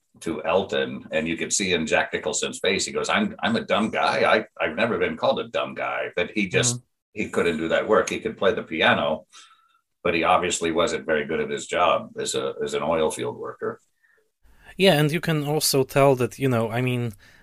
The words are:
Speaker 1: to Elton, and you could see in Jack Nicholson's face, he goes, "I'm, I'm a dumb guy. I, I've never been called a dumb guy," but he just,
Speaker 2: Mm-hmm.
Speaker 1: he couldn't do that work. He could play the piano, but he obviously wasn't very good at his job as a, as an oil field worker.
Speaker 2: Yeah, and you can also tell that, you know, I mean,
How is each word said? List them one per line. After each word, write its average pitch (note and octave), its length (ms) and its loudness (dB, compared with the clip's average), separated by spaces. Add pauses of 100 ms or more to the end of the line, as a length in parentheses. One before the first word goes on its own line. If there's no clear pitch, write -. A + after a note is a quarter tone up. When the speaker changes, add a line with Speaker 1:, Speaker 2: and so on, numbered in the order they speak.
(200)
Speaker 1:
to D#2 240 -6
Elton, E2 680 0
and D#2 160 -2
you E2 100 -4
could - 140 -4
see F#2+ 220 0
in D#2+ 140 0
Jack - 260 0
Nicholson's - 460 -4
face, F#2+ 260 0
he C#2+ 60 -8
goes, C#2+ 180 -4
"I'm, G2+ 320 0
I'm A2 140 0
a A2 100 -2
dumb G2+ 240 0
guy. D#2+ 280 0 (140)
I, A2 140 2 (180)
I've E2 120 -4
never G#2+ 240 0
been E2 180 -2
called B2 220 0
a - 80 -6
dumb C2+ 260 -4
guy," B1+ 420 -6
but F2 200 -4
he G2+ 120 -2
just, B2 280 0
Speaker 2:
Mm-hmm. - 480 -12
Speaker 1:
he F2 60 -6
couldn't F2 280 0
do E2 120 -2
that D#2+ 180 2
work. G2 220 4
He F2 100 -4
could - 180 -6
play F#2+ 160 4
the E2 80 -4
piano, D#2 640 0 (800)
but F2 100 2
he E2 100 0
obviously E2+ 480 2
wasn't D#2 360 0
very D2+ 180 0
good D2+ 140 -4
at C#2+ 100 -2
his C#2+ 160 -6
job E2+ 540 0
as C#2 160 -4
a, C2 180 -2 (100)
as C#2+ 120 -4
an C#2+ 80 -2
oil D#2 260 2
field B1 280 -6
worker. - 440 -10 (960)
Speaker 2:
Yeah, F3+ 220 6
and D3+ 120 4
you E3 80 -2
can D#3 260 0
also D3 380 2
tell C#3 320 6
that, B2 220 -2
you C3+ 100 0
know, A#2 220 2
I A#2 120 -2
mean, B2 320 -2 (300)